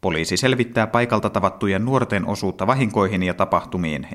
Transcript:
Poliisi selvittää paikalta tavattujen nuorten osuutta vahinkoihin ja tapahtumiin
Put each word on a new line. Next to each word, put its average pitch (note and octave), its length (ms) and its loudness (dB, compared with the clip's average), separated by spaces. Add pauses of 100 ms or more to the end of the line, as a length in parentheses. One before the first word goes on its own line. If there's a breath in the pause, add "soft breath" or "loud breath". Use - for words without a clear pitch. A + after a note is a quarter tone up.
Poliisi F2 360 0
selvittää A#2 500 0
paikalta A#2 420 2
tavattujen G2 560 0
nuorten B2 420 0
osuutta G2 400 -2
vahinkoihin G#2 560 2
ja F2+ 100 0
tapahtumiin E2+ 800 -2